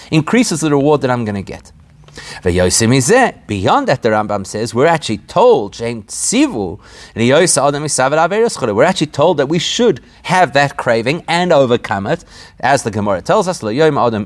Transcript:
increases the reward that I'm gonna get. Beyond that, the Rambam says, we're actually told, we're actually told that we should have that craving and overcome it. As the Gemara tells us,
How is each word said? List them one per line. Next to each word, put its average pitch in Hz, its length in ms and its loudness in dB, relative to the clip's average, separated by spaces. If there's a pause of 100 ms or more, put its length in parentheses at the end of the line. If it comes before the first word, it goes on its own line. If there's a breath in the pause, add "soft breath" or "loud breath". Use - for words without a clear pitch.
increases 165 520 0
the 156 100 0
reward 143 300 2
that 127 100 0
I'm 120 120 -2
gonna 101 200 -4
get. - 280 -16 (720 loud breath)
Beyond 90 260 2
that, 135 1300 0
the 113 80 2
Rambam 104 380 -2
says, 110 260 -8
we're 123 120 2
actually 156 320 0
told, 175 600 0
we're 117 200 -6 (3000 loud breath)
actually 175 220 0
told 151 300 0
that 139 120 0
we 170 100 0
should - 400 0 (240 soft breath)
have 175 300 0
that 143 240 2
craving 120 500 -2
and 175 240 0
overcome 113 560 0
it. 160 160 -4 (380 loud breath)
As 156 220 2
the 110 80 -4
Gemara 101 300 -2
tells 185 280 0
us, 175 100 -6 (680)